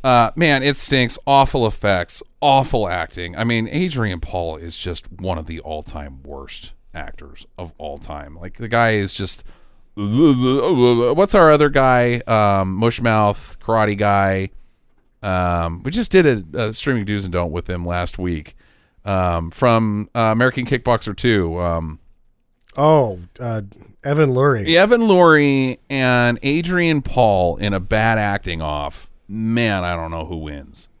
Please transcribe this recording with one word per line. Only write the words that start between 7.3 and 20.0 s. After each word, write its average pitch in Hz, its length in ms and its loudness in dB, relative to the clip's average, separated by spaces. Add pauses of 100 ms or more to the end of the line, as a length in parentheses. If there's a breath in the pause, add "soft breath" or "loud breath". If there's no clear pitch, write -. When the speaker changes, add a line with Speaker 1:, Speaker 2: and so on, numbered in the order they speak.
Speaker 1:
of 85 200 -14
all 73 200 -14
time. 73 380 -14
Like, 87 220 -14
the 117 100 -10
guy 117 240 2
is 101 220 0
just, - 300 -6 (520 soft breath)
what's 127 1400 2
our 165 160 8
other 151 180 4
guy? 127 460 4 (120)
Um, 98 520 2
Mushmouth, 110 800 0
karate 107 380 0
guy. 98 520 0 (760)
Um, 87 600 -2
we 135 80 -6
just 220 200 -4
did 185 140 6 (300)
a, 113 120 -4
a 110 60 -6
streaming 117 320 -2
do's 101 200 -4
and 87 80 -6
don't 87 180 -2
with 87 180 -8
him 90 160 -6
last 87 340 -6
week. 87 360 -6 (500)
Um, 87 460 -2
from, 110 640 0